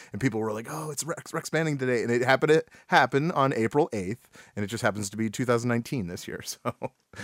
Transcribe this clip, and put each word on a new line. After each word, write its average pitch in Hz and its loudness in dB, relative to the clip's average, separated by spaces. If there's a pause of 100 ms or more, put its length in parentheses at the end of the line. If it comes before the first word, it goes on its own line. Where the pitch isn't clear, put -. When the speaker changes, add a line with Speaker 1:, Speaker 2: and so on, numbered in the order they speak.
(120)
Speaker 1:
and 101 -8
people 113 0
were 110 -2
like, 110 -6
"Oh, 151 -8
it's 135 -8
Rex, - -8
Rex 160 -6
Manning 156 2
today," 127 2
and 117 0
it 120 4
happened, 131 4
it 160 6 (200)
happened 151 4
on 135 2
April 120 2
eighth, 101 -6 (300)
and 104 -4
it - -8
just 107 -6
happens 104 -2
to 104 -8
be 110 -2
two 120 -4
thousand 120 2
nineteen 117 -2
this 87 -10
year, - -10
<laughs> - -18
so. - -12
Speaker 2:
Well, - -6 (320)